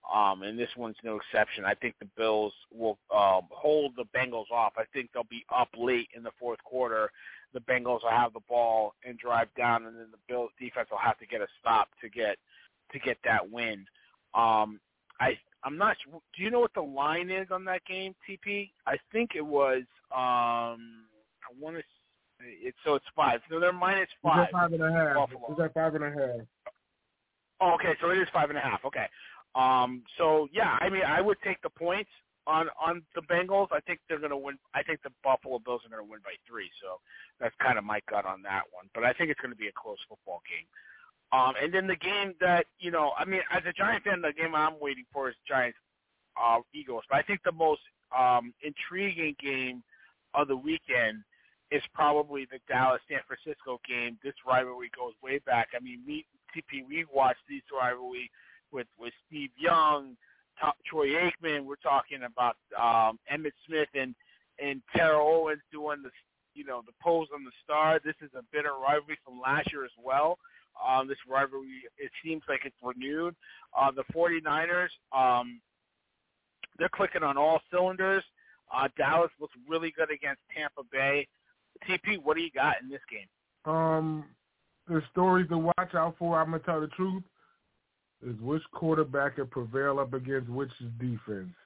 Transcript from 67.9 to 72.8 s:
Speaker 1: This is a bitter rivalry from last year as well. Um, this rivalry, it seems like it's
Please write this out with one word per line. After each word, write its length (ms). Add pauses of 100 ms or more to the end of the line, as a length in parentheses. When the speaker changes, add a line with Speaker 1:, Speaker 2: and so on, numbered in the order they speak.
Speaker 1:
This 160
is 160
a 60 (100)
bitter 280
rivalry 440
from 160
last 320
year 100
as 80 (100)
well. 360 (480)
Um, 220
this 100 (100)
rivalry, 560 (140)
it 140 (120)
seems 240
like 180
it's 180